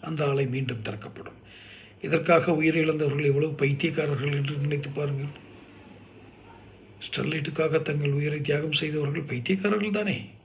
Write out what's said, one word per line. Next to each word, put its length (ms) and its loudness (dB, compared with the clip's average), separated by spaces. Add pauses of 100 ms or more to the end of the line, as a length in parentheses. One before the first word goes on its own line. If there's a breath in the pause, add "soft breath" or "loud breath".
அந்த 260 -2
ஆலை 200 2
மீண்டும் 360 -4
திறக்கப்படும். 520 -10 (680 loud breath)
இதற்காக 500 4
உயிரிழந்தவர்கள் 720 2
எவ்வளவு 280 4
பைத்தியக்காரர்கள் 800 0
என்று 220 -2
நினைத்து 320 -2
பாருங்கள். 380 -4 (1700)
ஸ்டெர்லைட்டுக்காக 840 0
தங்கள் 280 0
உயிரை 300 0
தியாகம் 320 0
செய்தவர்கள் 640 -2
பைத்தியக்காரர்கள் 540 0
தானே? 400 -2 (140)